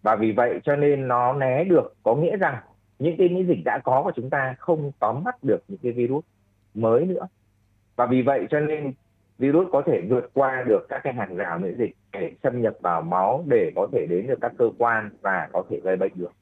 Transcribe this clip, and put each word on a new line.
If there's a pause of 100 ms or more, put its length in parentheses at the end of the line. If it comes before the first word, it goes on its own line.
Và
vì
vậy
cho
nên
nó
né
được,
có
nghĩa
rằng (380)
những
cái
miễn
dịch
đã
có
của
chúng
ta
không
tóm
bắt
được (100)
những
cái
virus (500)
mới
nữa. (680)
Và
vì
vậy
cho
nên (460)
virus
có
thể (100)
vượt
qua
được
các
cái
hàng
rào
miễn
dịch (160)
để (100)
xâm
nhập
vào
máu
để
có
thể
đến
được
các
cơ
quan (100)
và
có
thể
gây
bệnh
được.